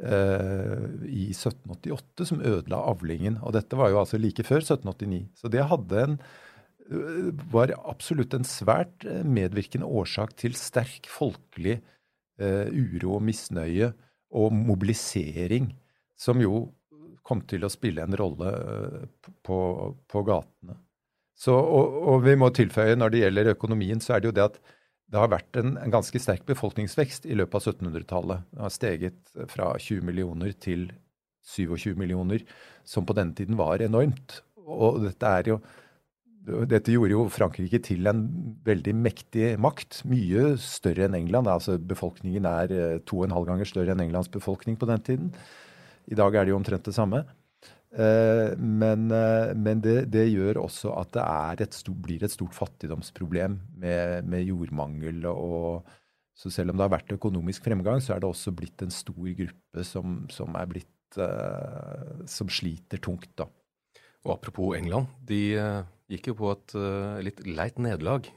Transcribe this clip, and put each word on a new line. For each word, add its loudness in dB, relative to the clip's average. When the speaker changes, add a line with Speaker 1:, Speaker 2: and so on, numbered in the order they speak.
Speaker 1:
eh, 0
i -4
sytten -6
åttiåtte, -8
som -4
ødela -2
avlingen. -4
Og -2
dette -2
var 4
jo 4
altså -2
like 0
før 2
sytten 0
åttini. -4
Så -10
det 2
hadde 2
en, 0
øh, -4
var 6
absolutt -2
en -2
svært, 0
eh, -4
medvirkende 0
årsak -2
til -4
sterk -4
folkelig, -4
eh, 0
uro -2
og -2
misnøye -2
og 4
mobilisering, 0
som 2
jo 2
kom -2
til -6
å -2
spille -4
en -2
rolle, -2
eh, -6
p-, -20
på, -2
på -2
gatene. -2
Så, 4
og, 6
og 8
vi 10
må 8
tilføye, 4
når 4
det 6
gjelder 6
økonomien, 0
så 0
er 4
det 2
jo -2
det 6
at 0
det 0
har 6
vært -2
en, 0
en -4
ganske 2
sterk 0
befolkningsvekst -2
i -4
løpet 0
av -2
syttenhundretallet. -4
Det -10
har -4
steget -4
fra -4
tjue -4
millioner -4
til -4
syvogtjue -4
millioner, -2
som -2
på 0
denne 0
tiden -2
var 2
enormt. 0
Og 2
dette 0
er 0
jo, 4
dette 6
gjorde 6
jo 4
Frankrike 0
til 0
en 4
veldig 2
mektig 0
makt, -2
mye 4
større 0
enn 0
England. 2
Altså, 2
befolkningen -4
er, 0
eh, 0
to -2
og 2
en -2
halv -2
ganger 0
større 0
enn 0
Englands -2
befolkning -4
på -2
den 0
tiden. -2
I -6
dag 6
er 6
det 4
jo 2
omtrent -4
det -4
samme. 2
Eh, 4
men, 2
eh, 2
men 2
det, 4
det 6
gjør 2
også -6
at -6
det 0
er -2
et -6
sto-, -10
blir -6
et -2
stort -8
fattigdomsproblem -6
med, -2
med -2
jordmangel. -6
Og, -4
så -12
selv 0
om -2
det 4
har 2
vært -2
økonomisk -4
fremgang, 0
så -4
er -4
det -2
også -6
blitt -10
en -8
stor -10
gruppe -10
som, -6
som -10
er -6
blitt, -12
eh, -6
som -6
sliter -6
tungt, -8
da. -8
Speaker 2:
Og -2
apropos -4
England, -2
de, -2
eh, -4
gikk -8
jo -8
på 0
et, -12
eh, -4
litt -10
leit -6
nederlag -4